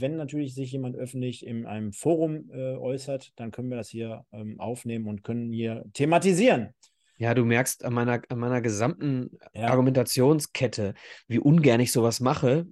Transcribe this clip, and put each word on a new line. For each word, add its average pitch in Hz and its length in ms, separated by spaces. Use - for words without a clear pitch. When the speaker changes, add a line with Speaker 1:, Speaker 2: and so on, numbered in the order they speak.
Speaker 1:
wenn 147 140
natürlich 147 400
sich 131 160
jemand 127 240
öffentlich 127 500
in 117 220
einem 107 260
Forum, 160 580
äh, 131 240
äußert, 131 600
dann 113 160
können 123 180
wir 123 80
das 110 120
hier, 113 420
ähm, 107 280
aufnehmen 113 480
und 104 160
können 117 300
hier 113 400
thematisieren. 170 800
Speaker 2:
Ja, 117 180
du 123 100
merkst 117 400
an 123 80
meiner, 120 260
an 120 100
meiner 123 220
gesamten 127 760
Speaker 1:
Ja. 117 140
Speaker 2:
Argumentationskette, 127 1300
wie 113 100
ungern 143 440
ich 120 100
sowas 113 280
mache, 139 520